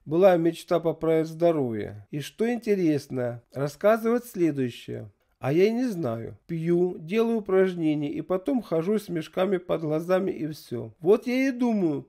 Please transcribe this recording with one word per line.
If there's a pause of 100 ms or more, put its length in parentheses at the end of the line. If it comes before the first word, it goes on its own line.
Была
мечта
поправить
здоровье.
И
что
интересно, (100)
рассказывает
следующее. (260)
А
я
и
не
знаю. (120)
Пью,
делаю
упражнения
и
потом
хожу
с
мешками
под
глазами
и
все.
Вот
я
и
думаю,